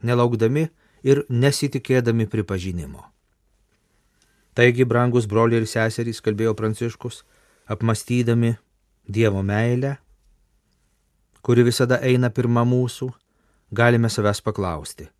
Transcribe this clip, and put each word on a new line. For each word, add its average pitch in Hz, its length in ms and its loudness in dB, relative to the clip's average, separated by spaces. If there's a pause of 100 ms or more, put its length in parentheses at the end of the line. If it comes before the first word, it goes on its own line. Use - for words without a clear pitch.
nelaukdami 120 640 0 (340)
ir 139 260 2
nesitikėdami 127 960 0
pripažinimo. 90 760 -6 (1500)
„Taigi, 120 300 4
brangus 120 420 2
broliai 113 340 2
ir 113 60 -2
seserys“, 113 560 -4
kalbėjo 110 320 -2
Pranciškus, 110 720 -6 (420)
„apmąstydami 117 880 0 (540)
Dievo 101 320 0
meilę, 120 540 -2 (1500)
kuri 120 200 4
visada 120 380 2
eina 127 300 2
pirma 120 340 0
mūsų, 127 480 -2 (600)
galime 117 360 4
savęs 104 320 0
paklausti, 85 680 -8 (120)